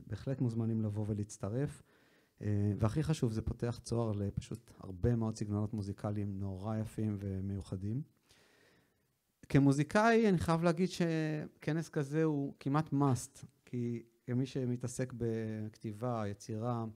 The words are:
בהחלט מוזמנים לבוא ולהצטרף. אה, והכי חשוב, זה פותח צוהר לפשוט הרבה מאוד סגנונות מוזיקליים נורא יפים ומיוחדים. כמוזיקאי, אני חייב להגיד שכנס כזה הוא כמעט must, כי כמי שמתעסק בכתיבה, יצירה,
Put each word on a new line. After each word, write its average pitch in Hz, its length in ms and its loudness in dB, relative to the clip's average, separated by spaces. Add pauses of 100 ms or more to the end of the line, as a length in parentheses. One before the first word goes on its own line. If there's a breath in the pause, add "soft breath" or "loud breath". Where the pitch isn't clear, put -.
בהחלט 127 340 -4
מוזמנים 113 420 0
לבוא 107 260 -2
ולהצטרף. 107 720 -4 (600 soft breath)
אה, 104 360 2
והכי 113 240 2
חשוב, 139 300 0
זה 110 100 -2
פותח 120 400 -4
צוהר 117 300 0
לפשוט 101 680 -4
הרבה 95 380 0
מאוד 110 200 0
סגנונות 104 380 -2
מוזיקליים 101 640 -4
נורא 98 360 -4
יפים 107 440 -2
ומיוחדים. 98 800 -4 (1500 soft breath)
כמוזיקאי, 175 800 6
אני 185 100 6
חייב 165 240 2
להגיד 175 260 4
שכנס 156 1000 -2
כזה 151 360 0
הוא 143 360 0
כמעט 147 320 0
must, 139 520 2 (200)
כי 120 380 -4 (220)
כמי 127 220 0
שמתעסק 127 720 -4
בכתיבה, 110 1120 -4
יצירה, 113 560 -4 (120)